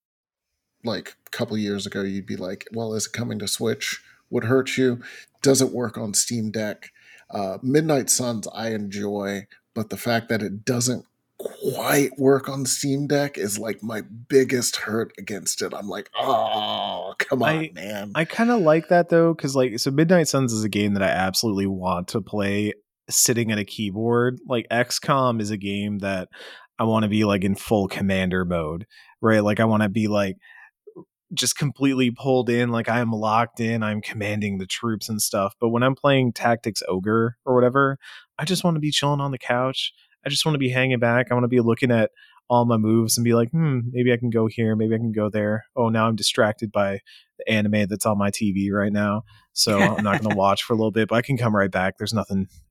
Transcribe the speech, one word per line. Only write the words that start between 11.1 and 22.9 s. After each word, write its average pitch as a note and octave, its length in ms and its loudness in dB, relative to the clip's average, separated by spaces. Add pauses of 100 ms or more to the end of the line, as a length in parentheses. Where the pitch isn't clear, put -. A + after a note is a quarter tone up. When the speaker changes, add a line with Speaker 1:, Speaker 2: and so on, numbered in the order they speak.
Speaker 1:
quite - 840 -2
work C3+ 300 4
on C3+ 160 -6
Steam C#3 440 -2
Deck C#3+ 280 -2
is, G#2 220 -4
like, G#2+ 240 -8
my A2 200 -6
biggest B2 720 0
hurt A2 420 -4
against G2 440 -6
it. F#2 120 -6
I'm G2+ 140 -10
like, G2 280 -10
"Oh, G#2+ 1040 -2
come B2+ 240 -2
on, A#2 60 2
Speaker 2:
I, D#3+ 260 -2
Speaker 1:
man." G2+ 400 -10
Speaker 2:
I D#3+ 100 0
kinda A#3 320 0
like E3 320 4
that, F3 200 4
though, E3 260 4
'cause, C#3 220 -6
like, B2+ 240 2
so C#3 100 0
Midnight E3 380 4
Suns C3+ 240 2
is G#2+ 120 0
a G#2+ 40 0
game G2+ 260 2
that G2 80 0
I F#2 60 2
absolutely F#2+ 580 0
want F2+ 420 -2
to A2+ 120 -2
play G#2 520 -2 (380)